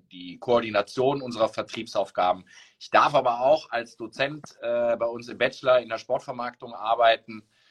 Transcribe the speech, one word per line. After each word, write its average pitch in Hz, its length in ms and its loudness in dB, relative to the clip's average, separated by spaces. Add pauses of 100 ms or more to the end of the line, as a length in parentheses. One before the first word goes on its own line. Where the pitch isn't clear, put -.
(120)
die 90 280 -14
Koordination 120 840 0
unserer 117 260 0
Vertriebsaufgaben. 98 960 -4 (380)
Ich - 80 -18
darf 139 260 4
aber 123 240 2
auch 143 320 2
als 120 240 -6
Dozent, 143 640 -8
äh, 117 360 0
bei 117 80 -2
uns 120 240 -8
im 107 80 -14
Bachelor 127 420 2
in 113 80 -2
der 113 120 -6
Sportvermarktung 123 720 -8
arbeiten. 113 720 2 (280)